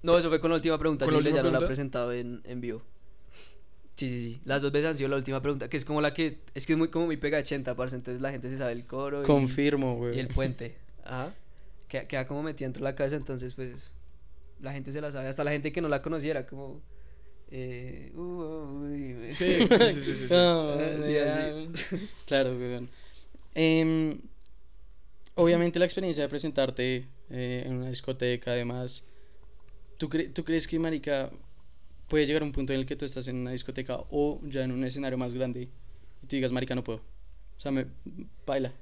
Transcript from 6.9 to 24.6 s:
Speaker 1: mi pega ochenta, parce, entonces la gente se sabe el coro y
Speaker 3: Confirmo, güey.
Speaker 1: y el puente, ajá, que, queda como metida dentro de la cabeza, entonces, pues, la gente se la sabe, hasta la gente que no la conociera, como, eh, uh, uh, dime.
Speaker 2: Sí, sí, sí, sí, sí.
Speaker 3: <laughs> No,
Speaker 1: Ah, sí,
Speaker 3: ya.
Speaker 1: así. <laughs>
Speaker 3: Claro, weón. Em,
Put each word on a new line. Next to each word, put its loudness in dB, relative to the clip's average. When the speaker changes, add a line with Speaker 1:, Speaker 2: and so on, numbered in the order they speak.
Speaker 1:
mi 0
pega 2
ochenta, 0
parce, -2
entonces -6
la 0
gente -6
se -4
sabe 0
el -6
coro -4
y 4
Speaker 3:
Confirmo, 6
güey. 0
Speaker 1:
y 2
el -2
puente, 0
ajá, -4
que, -4
queda 0
como -2
metida -4
dentro -4
de 4
la -6
cabeza, 2
entonces, -4
pues, -8
la -6
gente -6
se -4
la -4
sabe, -4
hasta 0
la 2
gente 0
que -2
no 0
la 2
conociera, 0
como, -10
eh, -8
uh, -8
uh, -6
dime. -6
Speaker 2:
Sí, 4
sí, 8
sí, -2
sí, -2
sí. -4
Speaker 3:
<laughs> -4
No, 6
Speaker 1:
Ah, 0
sí, 0
Speaker 3:
ya. 2
Speaker 1:
así. -6
<laughs> -8
Speaker 3:
Claro, 2
weón. -4
Em, 4